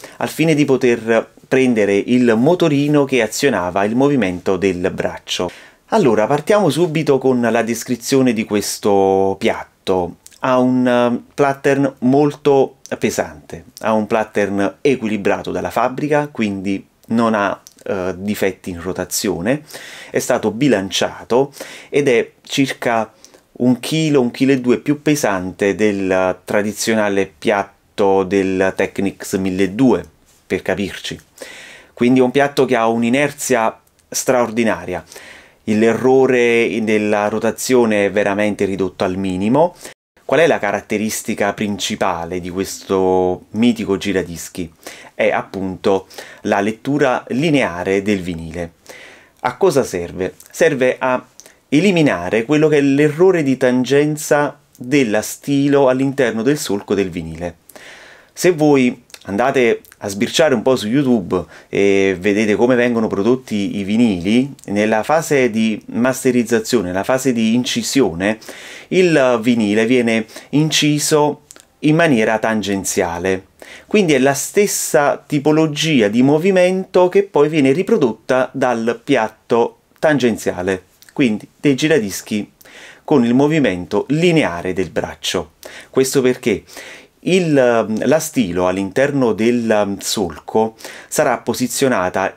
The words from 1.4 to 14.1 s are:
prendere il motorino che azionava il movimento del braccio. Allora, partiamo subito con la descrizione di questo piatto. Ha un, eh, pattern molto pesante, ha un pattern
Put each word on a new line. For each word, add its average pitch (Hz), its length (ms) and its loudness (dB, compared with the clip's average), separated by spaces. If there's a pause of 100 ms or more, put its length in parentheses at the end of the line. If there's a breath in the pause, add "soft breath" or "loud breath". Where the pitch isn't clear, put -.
prendere 117 480 2
il 117 400 2
motorino 147 720 2
che 131 160 0
azionava 98 640 -2
il 110 100 -2
movimento 104 600 0
del 90 340 -2
braccio. - 600 -6 (380 loud breath)
Allora, 117 380 2
partiamo 156 440 2
subito 151 480 0
con 127 240 0
la 117 180 2
descrizione 123 720 0
di 110 140 -2
questo 98 920 0
piatto. 95 800 -4 (220)
Ha 127 200 0
un, 127 300 2
eh, 120 460 0
pattern 139 680 0
molto 139 760 2 (220)
pesante, - 640 -6 (160)
ha 110 120 -2
un 107 140 0
pattern 101 760 -2